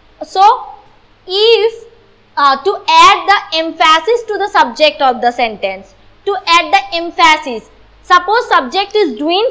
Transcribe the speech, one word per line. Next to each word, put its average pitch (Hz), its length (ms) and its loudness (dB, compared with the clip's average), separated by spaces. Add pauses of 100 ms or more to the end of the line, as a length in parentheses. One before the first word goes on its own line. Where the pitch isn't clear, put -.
(220)
So 403 440 2 (600)
if, 427 580 0 (520)
uh, 277 260 0
to - 260 -4
add 349 400 4
the 403 300 -2
emphasis 330 640 0
to 403 140 -6
the 392 100 -4
subject 302 520 0
of 254 200 0
the 240 100 0
sentence, 202 640 -6 (320)
to 392 80 -2 (120)
add 339 260 2
the 392 240 -2
emphasis. 311 720 -2 (340)
Suppose 370 460 0
subject 381 480 -2
is 302 220 0
doing 349 320 -2